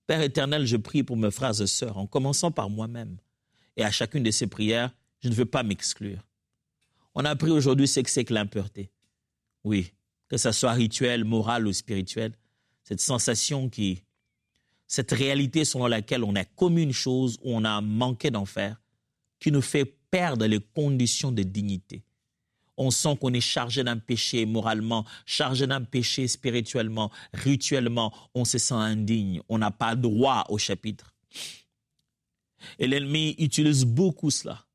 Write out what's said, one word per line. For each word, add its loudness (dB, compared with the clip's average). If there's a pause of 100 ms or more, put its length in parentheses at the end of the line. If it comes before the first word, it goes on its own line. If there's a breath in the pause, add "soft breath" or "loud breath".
Père 2
éternel, 0
je 2
prie 0
pour -4
mes 2
frères -2
et 0
sœurs, -4
en -4
commençant 0
par -4
moi-même. -8 (580)
Et 0
à 0
chacune -2
de 2
ces 0
prières, 0 (260)
je -4
ne 2
veux 2
pas 0
m'exclure. -6 (920)
On 0
a 2
appris 0
aujourd'hui 6
ce 0
que 0
c'est 0
que -4
l'impureté. -4 (760)
Oui, 0 (380)
que -2
ça 2
soit 2
rituel, 2
moral 0
ou 0
spirituel, -4 (520)
cette -6
sensation 0
qui, -2 (840)
cette -2
réalité 2
selon -2
laquelle 0
on 0
a 0
commis 2
une 2
chose 0
ou -2
on 2
a 0
manqué 0
d'en -2
faire, -6 (580)
qui 2
nous 4
fait 0
perdre 0
les 4
conditions 0
de 0
dignité. -6 (720)
On 0
sent 0
qu'on 0
est 0
chargé -2
d'un -2
péché -2
moralement, 0 (220 loud breath)
chargé 0
d'un -2
péché -2
spirituellement, -2 (220 loud breath)
rituellement. 0 (220 loud breath)
On 0
se 0
sent 0
indigne, 0
on 0
n'a 0
pas -2
droit 2
au 0
chapitre. -6 (1700 loud breath)
Et 0
l'ennemi 0
utilise 4
beaucoup 2
cela -6